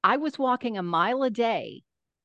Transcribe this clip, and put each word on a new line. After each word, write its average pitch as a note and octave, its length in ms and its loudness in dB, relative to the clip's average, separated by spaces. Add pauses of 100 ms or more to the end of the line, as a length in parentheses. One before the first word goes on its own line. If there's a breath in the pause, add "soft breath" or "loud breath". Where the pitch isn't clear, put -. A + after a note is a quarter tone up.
I A3 140 4
was D4 220 -4
walking B3 400 0
a F#3 40 -4
mile F3+ 400 2
a C4 80 2
day G3+ 520 -2 (420)